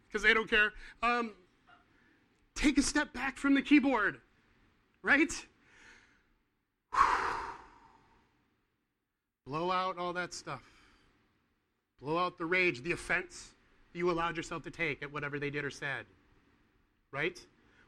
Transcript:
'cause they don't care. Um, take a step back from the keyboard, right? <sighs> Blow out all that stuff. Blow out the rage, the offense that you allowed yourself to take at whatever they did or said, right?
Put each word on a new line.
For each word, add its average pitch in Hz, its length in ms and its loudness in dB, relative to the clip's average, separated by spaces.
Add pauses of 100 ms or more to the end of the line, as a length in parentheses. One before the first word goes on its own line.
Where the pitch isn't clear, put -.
(120)
'cause 208 100 -4
they 214 120 6
don't 220 160 2
care. 214 240 4 (280)
Um, 240 320 0 (1200)
take 285 220 4
a 285 40 4
step - 320 0
back 269 240 -6
from 277 160 2
the 269 80 4
keyboard, 233 580 4 (840)
right? - 440 2 (1500)
<sighs> - 60 -2 (2500)
Blow 160 260 -4
out 185 260 -2
all 175 160 -4
that 175 200 -6
stuff. 135 300 -10 (1400)
Blow 151 160 -2
out 180 200 -2
the 170 80 -6
rage, 175 360 2
the 165 120 -4
offense - 600 -6 (380)
that 175 80 -12
you 175 100 0
allowed 165 280 -2
yourself 165 260 -8
to 170 80 -12
take 151 320 -4
at 143 80 -10
whatever 143 260 -6
they 143 120 -4
did 143 160 -4
or 135 40 -4
said, 131 360 -8 (1080)
right? 156 340 -6 (420)